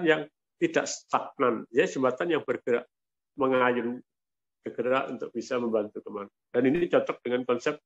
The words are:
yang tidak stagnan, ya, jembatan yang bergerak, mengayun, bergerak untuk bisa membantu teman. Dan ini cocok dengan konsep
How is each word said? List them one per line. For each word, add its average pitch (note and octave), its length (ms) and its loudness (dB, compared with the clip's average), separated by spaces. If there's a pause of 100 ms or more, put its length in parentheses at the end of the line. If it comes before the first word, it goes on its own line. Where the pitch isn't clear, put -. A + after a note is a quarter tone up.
yang D#3 180 4 (380)
tidak C#3 300 0
stagnan, - 840 -2
ya, D#3 160 2
jembatan C3+ 460 0
yang C#3+ 100 0
bergerak, A#2+ 400 -2 (560)
mengayun, B2 640 2 (640)
bergerak B2+ 480 -2
untuk - 160 -10
bisa A#2 320 -6
membantu A2 400 -2
teman. G2+ 240 -12 (240)
Dan B2 160 2
ini E3+ 240 2
cocok - 320 2
dengan B2 240 -2
konsep C3 400 -2